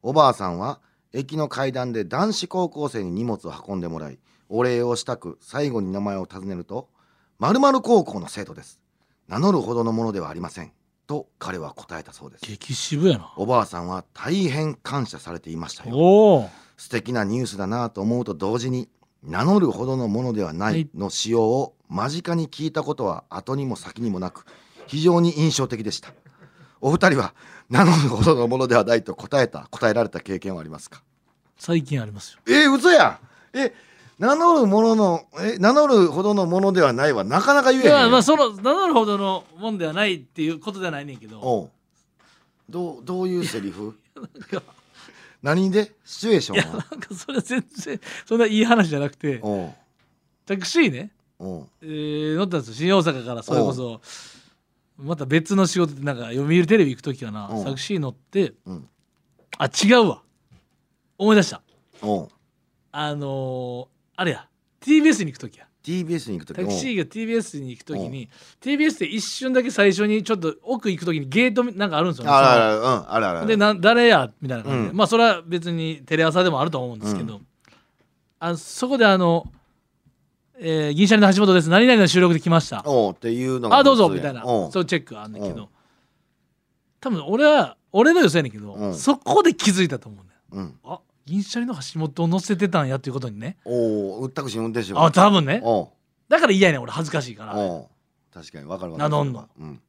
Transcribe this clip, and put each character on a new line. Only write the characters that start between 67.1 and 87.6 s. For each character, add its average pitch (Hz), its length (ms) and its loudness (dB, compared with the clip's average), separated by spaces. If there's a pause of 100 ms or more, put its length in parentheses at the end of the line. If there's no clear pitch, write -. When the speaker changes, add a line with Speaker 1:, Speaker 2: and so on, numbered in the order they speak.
Speaker 2:
ィ 226 40 -6
ー - 40 -6
ビ 233 60 -2
ー 226 40 2
エ 214 40 -2
ス - 160 -12
に 131 120 -12
行 117 80 -16
く - 60 -20
時 151 140 -10 (120)
に、 131 200 -12
Speaker 1:
お - 40 -20
う。 - 260 -20
Speaker 2:
テ 254 120 -6
ィ - 20 2
ー - 20 0
ビ 302 80 2
ー 320 40 4
エ - 20 2
ス 311 60 -10
っ - 20 -20
て 175 80 -4
一 196 160 -6
瞬 262 320 -6
だ 254 80 4
け 240 80 -4
最 202 220 4
初 208 140 0
に 214 160 0
ち 220 120 -8
ょ - 20 0
っ - 20 -10
と 165 160 -4 (100)
奥 226 260 -4
行 170 100 -4
く 170 60 -8
時 160 120 -2
に 139 120 -6
ゲ 226 160 2
ー 226 80 0
ト 240 100 0
み-、 233 100 -8
な 202 120 -4
ん 180 40 -4
か 156 60 -2
あ 156 60 2
る 180 60 2
ん - 20 0
で 143 60 -6
す - 20 -14
よ 123 60 -12
ね。 147 60 0
Speaker 1:
あ 139 120 8
る 135 40 8
あ 117 220 6
る、 107 60 2
Speaker 2:
そ 110 80 -2
の、 127 100 2
Speaker 1:
う 110 60 0
ん、 - 140 -10
あ 113 80 2
る 104 60 0
あ 85 140 -2
る。 208 60 -4
Speaker 2:
で、 220 100 2
な-、 208 240 2
「誰 233 280 4
や？」 139 220 4 (120)
み 131 80 -8
た 123 60 -6
い - 20 -8
な 107 60 -12
感 139 100 -4
じ 123 100 0
で。 92 60 -2
Speaker 1:
う - 20 -10
ん。 175 60 -6
Speaker 2:
ま 214 60 4
あ、 - 20 2
そ 226 100 0
れ 233 80 6
は 190 220 2
別 170 240 -6
に 160 340 -6
テ 156 140 -2
レ 160 60 2
朝 160 180 2
で 180 80 4
も 135 100 -2
あ 147 60 0
る 170 40 -4
と 131 140 -6
思 123 80 -8
う 113 60 -14
ん - 20 -16
で 104 60 -8
す 143 100 -2
け 170 60 -6
ど、 101 140 -10
Speaker 1:
う - 20 -20
ん。 - 80 -20 (920)
Speaker 2:
あ、 170 200 -4
そ - 280 -8
こ 262 120 0
で 226 80 6
あ 196 100 6
の、 170 340 2 (1120)
え 156 280 0
ー、 - 40 -4
「銀 185 140 4
シ 220 60 6
ャ - 20 6
リ 208 60 6
の 196 100 6
橋 208 120 4
本 190 100 6
で 175 80 6
す。 160 80 -4
何 214 160 6
々 247 120 6
の 190 80 6
収 180 140 4
録 175 140 4
で 151 60 -2
来 170 100 -2
ま 165 100 6
し - 80 -10
た。 110 160 -8
Speaker 1:
お 120 260 2
う - 20 -10
っ - 40 -12
て 117 160 -4
い 127 140 -2
う 127 140 -2
の 117 100 -2
が 254 80 8
Speaker 2:
あ、 277 40 6
ど 269 120 8
う - 20 4
ぞ」 196 160 6
み 92 80 -2
た 143 100 -6
い 131 40 -12
な、 117 60 -14
Speaker 1:
普 110 60 -10
通 123 60 -4
や - 60 4
ん。 95 60 0
お 76 40 -8
う。 - 40 -14
Speaker 2:
そ 190 80 -2
う - 20 -2
い - 20 -2
う - 20 -4
チ 180 100 -2
ェ - 60 -2
ッ - 40 -20
ク 110 120 -18
あ 107 80 -16
ん 107 60 -16
ね 104 80 -14
ん - 20 -6
け 101 120 -6
ど。 107 80 -14
Speaker 1:
う - 20 -16
ん。 - 40 -20 (1300)
Speaker 2:
多 262 100 -8
分 160 160 -4
俺 233 180 0
は、 269 320 4 (160)